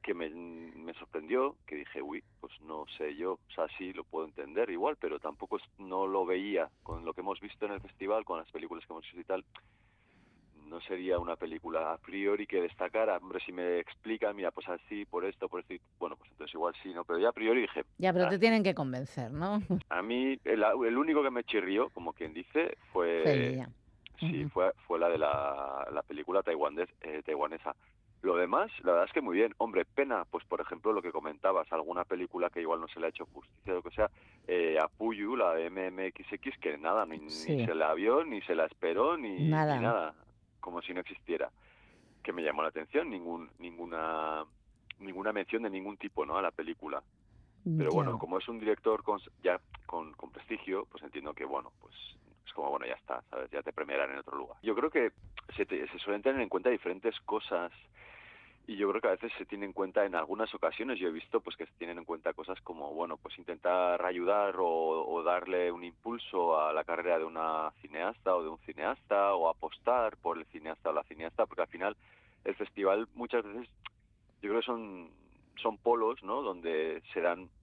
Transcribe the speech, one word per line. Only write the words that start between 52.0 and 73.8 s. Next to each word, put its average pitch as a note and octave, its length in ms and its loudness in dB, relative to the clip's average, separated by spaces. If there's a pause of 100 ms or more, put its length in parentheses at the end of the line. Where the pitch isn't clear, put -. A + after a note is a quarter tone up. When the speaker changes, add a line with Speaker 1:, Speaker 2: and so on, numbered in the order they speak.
Speaker 1:
es - 80 -16
como, C#2+ 160 -2
bueno, C2+ 160 -2
ya B1 100 -4
está, A#1+ 360 -6
¿sabes? B1+ 180 -6
Ya C#2+ 140 -4
te - 100 -6
premiarán C#2+ 380 0
en C#2 80 -8
otro C#2 180 -8
lugar. B1+ 240 -8
Yo G#2+ 140 0
creo C#3 160 0
que A#2+ 200 2 (440)
se G2+ 100 0
te, D2 220 -4
se F2 100 -12
suelen G2+ 240 -4
tener C3+ 200 2
en G2+ 80 -2
cuenta G2 200 2
diferentes G2 520 0
cosas F2 500 -2 (960)
y G#2 100 -8
yo G2 120 4
creo G2+ 120 2
que A2+ 60 2
a F#2 40 6
veces A2 260 0
se F#2+ 80 -8
tiene G2+ 200 -6
en F#2+ 80 -8
cuenta, G2 320 4
en F#2 100 -2
algunas F#2 380 0
ocasiones G#2 460 -2
yo F2+ 80 0
he E2 40 2
visto, D#2+ 300 0
pues, - 160 -8
que E2 80 -8
se - 80 -20
tienen E2+ 240 -8
en E2 80 -12
cuenta E2 280 -2
cosas F2+ 280 -8
como, D2+ 320 -8
bueno, E2 240 -4
pues - 200 -14
intentar F2 680 2
ayudar F#2 540 2
o, F2+ 80 4 (400)
o E2 160 0
darle F2 480 2
un F2 120 -8
impulso F2 760 0
a D#2 140 4
la D#2 100 2
carrera E2+ 360 2
de D#2+ 60 0
una D#2+ 460 0 (100)
cineasta F2+ 540 0
o E2+ 80 0
de D#2 60 -4
un D#2+ 100 -10
cineasta G2+ 760 2
o E2 160 4
apostar A2+ 680 0
por E2 200 -2
el D#2+ 100 -8
cineasta D#2+ 440 -6
o - 20 0
la D2+ 100 2
cineasta, D#2+ 420 -2
porque - 180 -4
al - 40 0
final G2 300 -2 (460)
el G2 120 0
festival G2+ 600 2
muchas A#2+ 280 0
veces G#2+ 240 -10 (720)